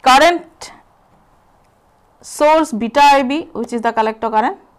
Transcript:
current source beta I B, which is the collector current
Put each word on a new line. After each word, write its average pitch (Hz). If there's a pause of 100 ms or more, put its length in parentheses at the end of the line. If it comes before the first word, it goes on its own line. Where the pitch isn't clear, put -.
current 302 (1500)
source 311
beta 233
I 285
B, 277
which 233
is 233
the 233
collector 220
current 233 (180)